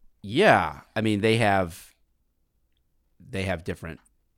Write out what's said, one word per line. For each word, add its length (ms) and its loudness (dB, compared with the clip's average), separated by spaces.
yeah, 580 2
I 60 -4
mean, 200 0
they 180 2
have, 560 -2
they 140 -6
have 200 -4
different 360 -10